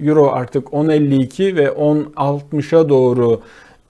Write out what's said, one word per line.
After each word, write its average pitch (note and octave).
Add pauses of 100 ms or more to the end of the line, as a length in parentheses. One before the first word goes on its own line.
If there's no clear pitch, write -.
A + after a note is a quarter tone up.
Euro D3
artık B2+
on D3+
elli D3
iki F3
ve C#3
on D3+
altmışa C#3+
doğru, B2 (500)